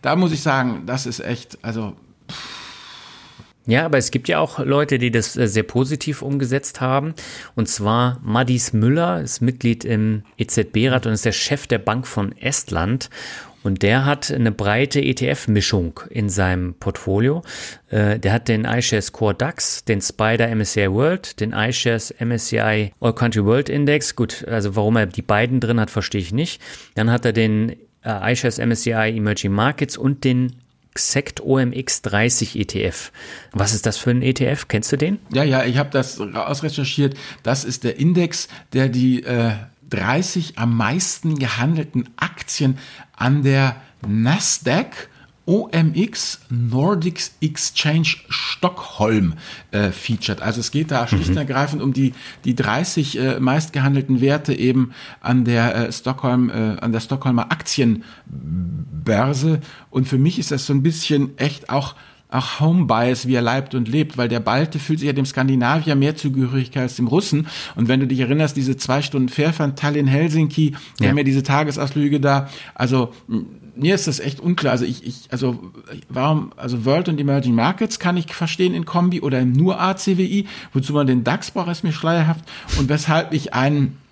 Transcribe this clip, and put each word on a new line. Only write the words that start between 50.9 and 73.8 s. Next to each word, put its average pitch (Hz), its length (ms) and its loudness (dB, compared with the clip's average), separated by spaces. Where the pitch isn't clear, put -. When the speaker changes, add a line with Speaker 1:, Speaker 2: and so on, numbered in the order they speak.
Speaker 1:
da 120 160 0
schlicht 85 200 2
und 92 80 2
Speaker 2:
Mhm. - 20 0
Speaker 1:
ergreifend 143 440 -2
um 135 120 0
die, 131 200 2
die 123 100 2
dreißig, 135 640 0
äh, 131 220 0
meistgehandelten 139 800 2
Werte 143 340 2
eben 127 380 2
an 123 240 4
der, 117 420 2
äh, - 60 -6
Stockholm, 127 560 0
äh, 110 320 -2
an 117 100 0
der 113 80 0
Stockholmer 123 500 0
Aktienbörse. 113 2000 -2
Und 131 200 0
für 135 80 2
mich 151 200 4
ist - 140 -4
das 135 140 -2
so 143 80 0
ein 135 100 2
bisschen 147 540 0
echt 147 320 -2
auch, 139 260 -2
auch - 300 -4
Home-Bias, 127 640 2
wie 127 100 2
er 120 60 2
leibt 131 320 0
und 120 140 0
lebt, 151 300 0
weil 120 100 0
der 117 140 0
Balte 147 380 0
fühlt 156 200 -2
sich 139 80 -2
ja 143 60 0
dem 135 120 0
Skandinavier 135 680 2
mehr 147 220 2
zugehörig 131 600 -2
als 127 200 -2
dem 120 100 0
Russen. 156 400 0
Und 110 120 2
wenn 131 140 4
du 135 60 2
dich 127 120 0
erinnerst, 143 380 2
diese 131 180 0
zwei 135 260 -2
Stunden 131 280 0
Fährfahrt 147 500 0
Tallinn-Helsinki, 147 960 2
wir 110 80 2
Speaker 2:
Ja. 131 40 6
Speaker 1:
haben 139 80 4
ja 147 60 2
diese 135 200 2
Tagesausflüge 143 760 0
da. 139 300 2
Also, 123 380 0
m-, 113 160 -2
mir 165 180 2